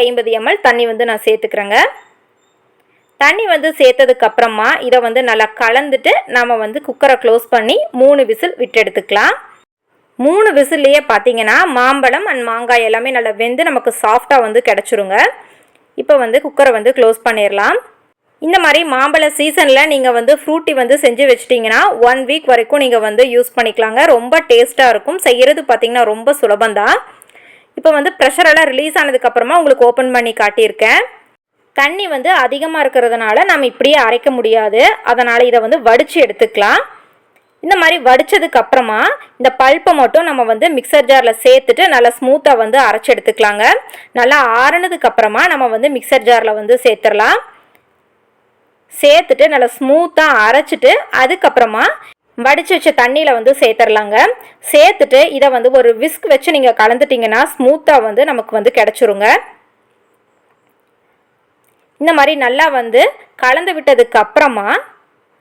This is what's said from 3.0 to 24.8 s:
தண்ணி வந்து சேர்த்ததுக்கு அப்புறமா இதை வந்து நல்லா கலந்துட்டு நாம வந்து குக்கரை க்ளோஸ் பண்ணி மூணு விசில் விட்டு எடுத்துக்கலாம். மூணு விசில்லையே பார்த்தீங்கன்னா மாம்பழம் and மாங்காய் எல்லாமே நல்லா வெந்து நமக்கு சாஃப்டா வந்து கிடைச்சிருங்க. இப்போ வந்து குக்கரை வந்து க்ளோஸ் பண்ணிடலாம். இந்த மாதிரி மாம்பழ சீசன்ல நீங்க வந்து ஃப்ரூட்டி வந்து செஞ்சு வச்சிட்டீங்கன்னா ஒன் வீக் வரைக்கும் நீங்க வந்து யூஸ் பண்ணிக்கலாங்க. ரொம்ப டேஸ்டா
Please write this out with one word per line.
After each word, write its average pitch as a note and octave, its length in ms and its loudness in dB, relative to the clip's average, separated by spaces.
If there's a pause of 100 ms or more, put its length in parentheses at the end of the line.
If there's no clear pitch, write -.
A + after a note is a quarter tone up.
தண்ணி F#4+ 300 0
வந்து D#4 180 -2 (100)
சேர்த்ததுக்கு B3+ 480 2
அப்புறமா A3 400 -2 (180)
இதை B3 200 2
வந்து B3 220 -2
நல்லா A3 200 0 (120)
கலந்துட்டு C4+ 540 0 (220)
நாம A#3+ 280 -2
வந்து A3 140 -10 (100)
குக்கரை C4 360 0
க்ளோஸ் A#3 300 0
பண்ணி A#3+ 220 -2 (240)
மூணு C#4 300 4
விசில் E4+ 320 -6
விட்டு B3 220 -2
எடுத்துக்கலாம். G#3 520 -2 (880)
மூணு G#4 240 2 (100)
விசில்லையே C#4+ 420 0 (120)
பார்த்தீங்கன்னா A3+ 440 0 (200)
மாம்பழம் C4+ 560 0
and B3+ 180 -6
மாங்காய் A#3 380 -2
எல்லாமே A#3 300 -4
நல்லா A3+ 140 -4 (100)
வெந்து B3+ 280 -2
நமக்கு A#3+ 220 -4 (100)
சாஃப்டா B3 440 0
வந்து A3 220 0
கிடைச்சிருங்க. G3+ 480 -2 (840)
இப்போ D4 120 2 (100)
வந்து A3+ 220 0
குக்கரை C4+ 320 0
வந்து A#3 200 0
க்ளோஸ் A3+ 300 0
பண்ணிடலாம். G#3+ 500 -2 (640)
இந்த F4 180 0
மாதிரி D4+ 160 2 (140)
மாம்பழ D4 320 0 (100)
சீசன்ல D4 460 0 (100)
நீங்க C4 240 0
வந்து A#3+ 240 0
ஃப்ரூட்டி D#4+ 400 -4
வந்து B3 240 0
செஞ்சு A#3+ 240 0
வச்சிட்டீங்கன்னா A#3 540 0 (260)
ஒன் C4 220 0
வீக் D4+ 220 -4
வரைக்கும் A#3+ 320 0
நீங்க A#3+ 220 0
வந்து G#3+ 180 0 (100)
யூஸ் B3 240 -2
பண்ணிக்கலாங்க. A3+ 420 -2 (140)
ரொம்ப B3 260 0 (100)
டேஸ்டா A#3+ 440 2